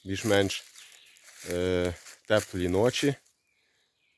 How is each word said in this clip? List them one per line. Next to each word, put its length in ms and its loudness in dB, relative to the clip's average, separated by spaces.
більш-менш, 580 2
е, 440 0
теплі 400 0
ночі. 480 0